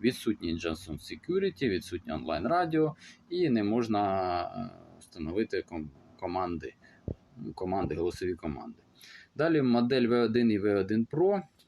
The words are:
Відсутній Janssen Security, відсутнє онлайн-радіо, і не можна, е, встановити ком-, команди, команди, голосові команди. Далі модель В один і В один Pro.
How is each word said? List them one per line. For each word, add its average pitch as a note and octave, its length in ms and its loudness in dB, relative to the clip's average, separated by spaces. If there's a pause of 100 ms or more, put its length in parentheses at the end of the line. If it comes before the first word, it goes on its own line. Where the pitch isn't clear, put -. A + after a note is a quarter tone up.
Відсутній G#2+ 520 -2
Janssen D#2+ 440 -6
Security, F3 720 -2
відсутнє F2 460 -4
онлайн-радіо, D3+ 840 0 (320)
і F3 220 0
не A2+ 140 4
можна, G2+ 800 2
е, F2 580 -10
встановити F2+ 600 -4
ком-, D#2 280 -10 (300)
команди, F2+ 540 -4 (800)
команди, F#2 400 -2
голосові F2 400 -2
команди. D#2 440 -10 (560)
Далі D#3 280 2
модель B2 440 4
В A#2+ 160 4
один A#2 280 4
і G#2 80 2
В G2+ 180 2
один G#2+ 360 2
Pro. F#3+ 300 4 (260)